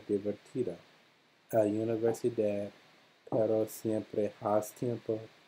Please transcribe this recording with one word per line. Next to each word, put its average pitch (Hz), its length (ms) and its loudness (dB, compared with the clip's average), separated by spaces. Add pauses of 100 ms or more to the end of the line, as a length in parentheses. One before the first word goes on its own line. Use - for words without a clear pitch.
divertida. 104 720 -4 (720)
A 113 120 6
universidad, 110 1080 0 (580)
pero 110 400 2
siempre 107 720 -2
has 107 320 0
tiempo 113 460 -4 (300)